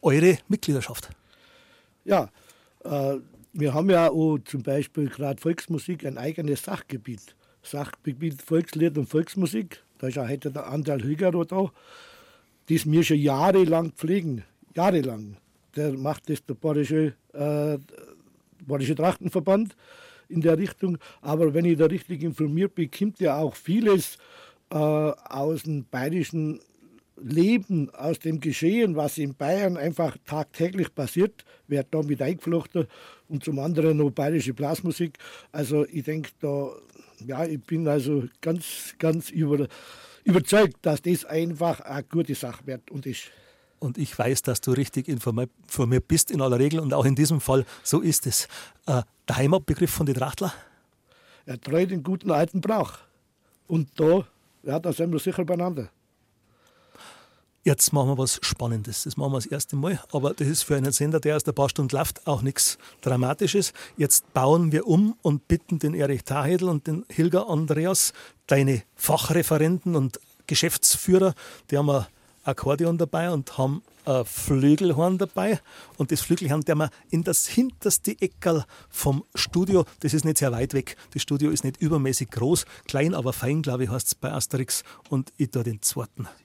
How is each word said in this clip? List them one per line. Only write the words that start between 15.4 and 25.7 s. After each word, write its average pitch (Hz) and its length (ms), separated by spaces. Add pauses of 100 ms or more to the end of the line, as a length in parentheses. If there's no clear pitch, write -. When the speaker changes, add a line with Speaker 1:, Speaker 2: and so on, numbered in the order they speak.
Speaker 2:
Der 151 200
macht 135 360
das 147 140
der 135 100
Bayerische, 151 600 (180)
äh, 147 440 (880)
Bayerische 139 300
Trachtenverband 185 800 (540)
in 165 140
der 160 160
Richtung. 185 380 (260)
Aber 156 320
wenn 165 100
ich 170 120
da 160 100
richtig 165 360
informiert 160 540
bin, 160 120
kommt 202 300
ja 151 180
auch 151 200
vieles, 202 600 (540)
äh, - 60
aus 151 880
dem 147 260